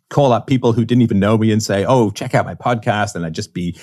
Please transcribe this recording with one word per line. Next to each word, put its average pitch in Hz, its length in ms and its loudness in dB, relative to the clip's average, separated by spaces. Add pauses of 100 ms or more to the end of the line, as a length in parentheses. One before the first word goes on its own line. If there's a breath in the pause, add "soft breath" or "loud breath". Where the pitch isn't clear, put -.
(100)
call 139 220 4
up 110 140 0
people 123 260 2
who 113 120 2
didn't 123 180 2
even 101 160 2
know 104 180 2
me 110 140 2
and 107 100 2
say, 98 240 -2
"Oh, 117 280 2
check 127 240 -6
out 104 100 0
my 92 80 -10
podcast." 107 600 -2
And 85 100 -6
I'd 80 80 -8
just - 180 -10
be, 87 300 -6